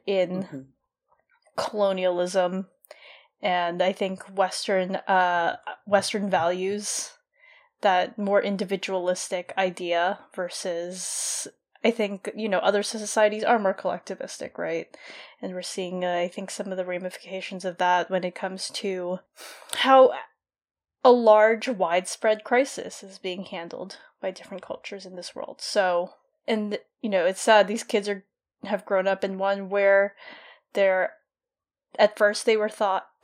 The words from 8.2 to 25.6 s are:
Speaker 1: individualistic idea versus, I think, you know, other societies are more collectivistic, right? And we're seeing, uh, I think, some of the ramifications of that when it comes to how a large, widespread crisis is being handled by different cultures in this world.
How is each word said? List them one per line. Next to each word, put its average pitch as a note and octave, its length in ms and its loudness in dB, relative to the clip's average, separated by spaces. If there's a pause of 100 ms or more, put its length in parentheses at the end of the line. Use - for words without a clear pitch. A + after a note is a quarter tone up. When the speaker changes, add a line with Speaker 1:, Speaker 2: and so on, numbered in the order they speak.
Speaker 1:
individualistic F#3 1200 -4
idea F3+ 600 0 (140)
versus, F3+ 1120 -6 (360)
I A3+ 60 6
think, G3+ 460 -4
you G#3+ 120 -6
know, F#3+ 100 0
other G3+ 260 2
societies G#3+ 580 0
are A#3 160 4
more G3 160 2
collectivistic, - 800 -8
right? E3 300 -6 (540)
And F#3+ 120 -10
we're F3+ 100 -10
seeing, F3+ 420 -6
uh, F3+ 80 -2
I F3 160 0
think, F#3+ 220 -10
some G3+ 200 -8
of F#3+ 60 -6
the F#3 80 -4
ramifications F#3 800 -8
of F3 140 -6
that F3+ 300 2
when F#3 140 -2
it F3+ 140 -6
comes F#3+ 340 -8
to F#3 480 -4 (600)
how C4 340 8 (920)
a B3+ 60 10
large, A3 580 6
widespread F#3+ 760 0
crisis - 580 -2
is F#3+ 160 -20
being F#3 280 -8
handled F3+ 520 -12 (220)
by F#3+ 100 -4
different F#3+ 320 -14
cultures - 420 -12
in F#3 120 -16
this F3 180 -14
world. - 260 -12